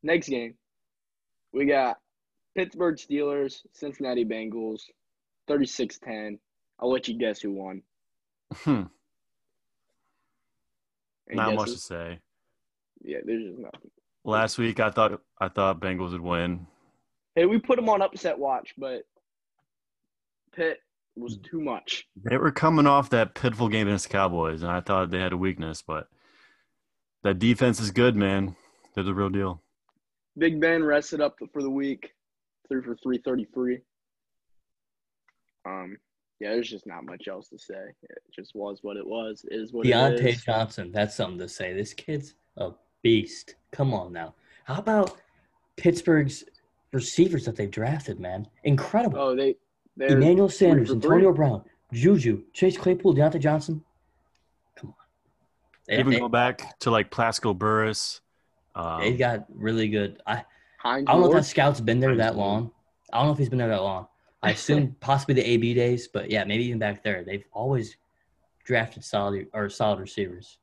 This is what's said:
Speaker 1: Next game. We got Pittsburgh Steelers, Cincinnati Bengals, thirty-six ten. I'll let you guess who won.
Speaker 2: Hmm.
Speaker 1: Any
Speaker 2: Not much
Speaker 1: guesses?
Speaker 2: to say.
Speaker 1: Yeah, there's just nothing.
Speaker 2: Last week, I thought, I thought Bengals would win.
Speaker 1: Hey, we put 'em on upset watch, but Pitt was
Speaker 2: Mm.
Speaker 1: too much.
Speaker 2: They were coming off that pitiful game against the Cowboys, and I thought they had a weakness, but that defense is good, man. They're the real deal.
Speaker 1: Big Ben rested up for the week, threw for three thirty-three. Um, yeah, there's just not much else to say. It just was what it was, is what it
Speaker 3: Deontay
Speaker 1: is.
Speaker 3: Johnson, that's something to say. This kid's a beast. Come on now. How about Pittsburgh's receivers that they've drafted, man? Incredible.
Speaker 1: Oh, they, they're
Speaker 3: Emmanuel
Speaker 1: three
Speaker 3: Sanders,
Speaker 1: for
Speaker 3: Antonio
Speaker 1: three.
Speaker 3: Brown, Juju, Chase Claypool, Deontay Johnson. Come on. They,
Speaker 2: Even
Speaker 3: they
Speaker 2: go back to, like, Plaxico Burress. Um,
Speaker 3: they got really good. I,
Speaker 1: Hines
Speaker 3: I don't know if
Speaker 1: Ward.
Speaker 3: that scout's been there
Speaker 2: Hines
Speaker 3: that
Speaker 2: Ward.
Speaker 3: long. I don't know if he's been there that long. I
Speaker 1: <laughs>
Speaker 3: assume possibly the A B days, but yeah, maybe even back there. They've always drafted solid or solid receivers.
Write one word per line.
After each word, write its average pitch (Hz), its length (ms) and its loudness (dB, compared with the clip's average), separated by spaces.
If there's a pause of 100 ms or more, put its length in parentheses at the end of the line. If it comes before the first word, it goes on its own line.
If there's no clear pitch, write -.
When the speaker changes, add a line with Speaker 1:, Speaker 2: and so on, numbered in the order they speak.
Speaker 1:
Next 160 260 0
game. 117 260 -6 (960)
We 139 140 0
got 135 320 2 (580)
Pittsburgh 175 400 -2
Steelers, 143 640 -4 (120)
Cincinnati 131 520 -4
Bengals, 110 580 -8 (640)
thirty-six 135 520 -2
ten. 107 400 -12 (420)
I'll 123 100 0
let 127 180 -2
you 113 100 -6
guess 110 220 -2
who 101 120 -6
won. 95 300 -10 (720)
Speaker 2:
Hmm. 127 280 0 (2500)
Speaker 1:
Any - 80 -8
Speaker 2:
Not 110 180 0
much 107 120 -2
Speaker 1:
guesses? 120 160 -10
Speaker 2:
to - 40 -14
say. 85 320 -12 (840)
Speaker 1:
Yeah, 73 220 -10
there's 113 200 -6
just 98 140 -14
nothing. - 320 -20 (340)
Speaker 2:
Last 110 340 0
week, 117 220 -2
I 110 100 2
thought, 104 300 2 (200)
I 92 80 -2
thought 95 320 0
Bengals 90 320 -4
would 87 80 -8
win. 87 460 -4 (680)
Speaker 1:
Hey, 170 120 4
we 220 120 4
put 240 200 0
'em 226 100 0
on 202 140 4
upset 185 360 -4
watch, 135 380 -4
but 131 260 -10 (1500)
Pitt 165 280 -4 (360)
was 117 220 -12
Speaker 2:
Mm. - 60 -20
Speaker 1:
too 165 160 -8
much. - 560 -8
Speaker 2:
They 113 200 -2
were 151 140 2
coming 156 360 4
off 139 240 4
that 113 240 2
pitiful 117 340 0
game 107 180 2
against 101 220 0
the - 40 -8
Cowboys, 85 500 0
and 87 80 -4
I 87 100 0
thought 92 300 0
they 90 100 -2
had 90 120 -2
a 90 40 -4
weakness, 82 460 -4
but 78 260 -8 (1120)
that 95 160 2
defense 117 420 4
is 107 100 -4
good, 120 260 4
man. 98 400 0 (380)
They're 98 100 -4
the 95 100 -2
real 98 160 -2
deal. 95 320 -4 (720)
Speaker 1:
Big 160 240 0
Ben 165 220 2
rested 147 380 0
up 147 180 -2 (140)
for 143 100 -6
the 135 80 -4
week, 139 440 -6 (540)
threw 131 140 -4
for 117 140 -8
three 127 220 -2
thirty-three. 123 600 -4 (1900)
Um, 95 300 -10 (440)
yeah, 104 100 -6
there's 113 200 -2
just 104 160 -14
not 87 180 -12
much 90 240 -14
else 98 220 -14
to - 80 -20
say. 95 340 -16 (100)
It - 160 -20 (160)
just - 200 -18
was 101 280 -10
what 101 140 -10
it 101 100 -10
was, 110 440 -10
is 110 220 -8
what 117 140 -2
it 120 60 4
Speaker 3:
Deontay 123 400 2
Speaker 1:
is. 120 120 -6
Speaker 3:
Johnson, 110 480 -4
that's 104 220 -2
something 92 240 -6
to 90 100 -10
say. 92 240 -8
This 101 220 -6
kid's 143 400 -8 (220)
a 90 160 -6 (300)
beast. 110 520 2 (160)
Come 135 240 0
on 90 180 -6
now. 82 220 -10 (300)
How 139 140 -6
about 208 380 0 (600)
Pittsburgh's 165 680 2 (480)
receivers 160 540 2
that 117 100 -6
they've 101 140 -4
drafted, 120 500 -4
man? 92 260 -8 (180)
Incredible. 143 540 2
Speaker 1:
Oh, 135 180 0
they, 135 200 2 (400)
they're 135 200 4
Speaker 3:
Emmanuel 180 320 6
Speaker 1:
three - 80 -4 (120)
Speaker 3:
Sanders, 135 200 6
Speaker 1:
for 135 80 0
Speaker 3:
Antonio 165 340 6
Speaker 1:
three. 151 60 2
Speaker 3:
Brown, 131 280 2 (280)
Juju, 120 500 4 (100)
Chase 185 240 2
Claypool, 180 380 4
Deontay 156 260 4
Johnson. 151 420 0 (920)
Come - 140 -18
on. - 40 -20 (920)
They, 107 140 0
Speaker 2:
Even 131 120 4
Speaker 3:
they 113 80 4
Speaker 2:
go 123 80 -2
back 120 520 0
to, 117 100 0
like, 110 200 2
Plaxico 113 440 0
Burress. 107 640 0 (540)
Um, 82 260 -6
Speaker 3:
they 113 160 0
got 120 320 -2
really 110 400 -2
good. 104 380 -2
I, 113 180 -4 (340)
Speaker 1:
Hines 131 300 -2
Speaker 3:
I - 40 6
don't 170 80 8
know 175 60 8
if 139 60 8
Speaker 1:
Ward. 160 100 6
Speaker 3:
that - 40 -2
scout's 139 340 2
been 117 200 2
there 135 100 4
Speaker 2:
Hines 120 80 2
Speaker 3:
that 113 160 2
Speaker 2:
Ward. 101 140 -2
Speaker 3:
long. 113 220 -2 (420)
I 117 60 0
don't 135 100 4
know 147 40 4
if 135 60 0
he's 135 100 0
been 127 100 0
there 120 100 0
that 101 140 0
long. 95 260 -4 (340)
I 107 80 2
Speaker 1:
<laughs> - 20 0
Speaker 3:
assume 147 480 0
possibly 139 360 2
the 110 120 2
A 120 100 4
B 120 160 2
days, 120 340 0
but 95 220 -6
yeah, 107 140 0
maybe 110 200 0
even 120 140 -4
back 104 240 -2
there. 95 220 -2
They've 101 280 -8
always 123 440 -4 (680)
drafted 117 400 -2
solid 101 480 -2
or 104 160 -4
solid 101 320 0
receivers. 92 640 -8